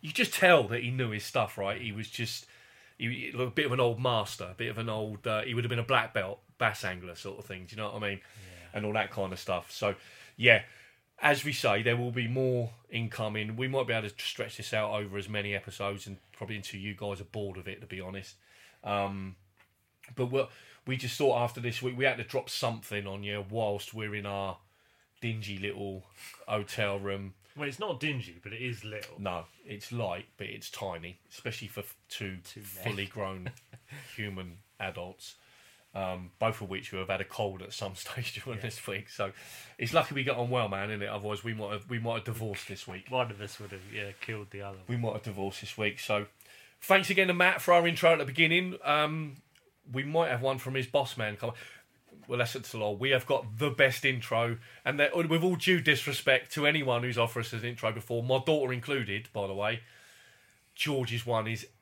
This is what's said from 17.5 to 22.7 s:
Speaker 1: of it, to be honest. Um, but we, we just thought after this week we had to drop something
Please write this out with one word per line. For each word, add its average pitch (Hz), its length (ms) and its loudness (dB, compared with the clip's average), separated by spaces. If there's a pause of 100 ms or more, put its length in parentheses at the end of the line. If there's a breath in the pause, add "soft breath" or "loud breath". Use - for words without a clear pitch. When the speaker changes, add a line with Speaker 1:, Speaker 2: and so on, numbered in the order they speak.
Speaker 1:
of 92 100 -12
it, 95 140 -10
to 110 60 -16
be 95 160 -10
honest. 98 320 -10 (480 loud breath)
Um, 98 540 -2 (800)
but 127 100 2
we, 131 180 2 (420 loud breath)
we 131 120 -2
just 123 180 -4
thought 131 240 6
after 120 220 0
this 117 180 -2
week 123 160 -2
we 127 80 2
had 127 140 4
to 113 60 -6
drop - 260 -4
something 113 560 -2